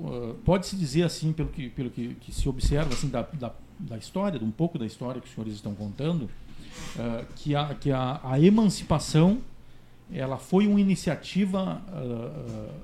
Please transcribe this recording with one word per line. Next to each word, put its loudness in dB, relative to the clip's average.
ah, -6
pode-se 4
dizer 2
assim, 0
pelo -2
que, -8
pelo -4
que, -6
que -14
se 2
observa 2
assim, 0
da, 0
da, -6
da -8
história, -4
de -2
um 0
pouco 0
da -2
história -6
que -18
os -20
senhores -6
estão -6
contando, -2
ah, -4
que -2
a, 0
que -2
a, 0
a 0
emancipação, 6
ela -4
foi 4
uma 6
iniciativa, 0
ah, -12
ah, -8